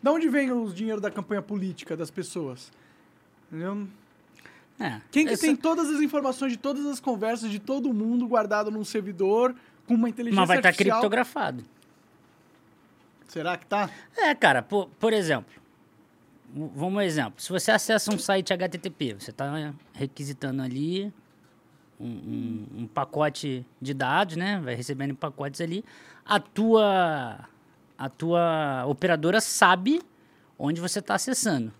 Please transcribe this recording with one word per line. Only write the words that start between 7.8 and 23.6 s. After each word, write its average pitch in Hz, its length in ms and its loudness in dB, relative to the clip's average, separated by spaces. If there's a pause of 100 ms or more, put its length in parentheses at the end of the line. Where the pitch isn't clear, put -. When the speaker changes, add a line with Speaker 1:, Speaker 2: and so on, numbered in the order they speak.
Speaker 1:
mundo 233 340 0
guardado 214 440 2
num 214 120 -6
servidor 208 680 0 (320)
com 240 80 2
uma 233 160 4
inteligência 226 320 0
Speaker 2:
Mas 180 60 6
vai 185 120 6
tá - 100 8
Speaker 1:
artificial? 202 320 4
Speaker 2:
criptografado. 208 600 0 (1600)
Speaker 1:
Será 165 300 -4
que - 80 -16
tá? 202 240 -2 (280)
Speaker 2:
É, 392 180 4
cara, 135 260 6
por, 196 280 -2 (100)
por 220 140 2
exemplo, 160 380 0 (1000)
v-, 147 220 -8
vamos 175 200 -4
um 208 60 0
exemplo. 151 400 -2
Se - 80 -10
você 185 220 0
acessa 208 420 2
um 196 60 0
site 190 340 0
H 180 160 0
T 180 80 -8
T 175 120 -8
P, 131 300 -4
você - 120 -14
tá, 139 200 -6
né, 151 220 -6 (200)
requisitando 139 680 -6
ali 160 520 -4 (840)
um, 117 80 -12
um, 113 600 -8 (120)
um 117 80 -8
pacote 139 800 -4 (160)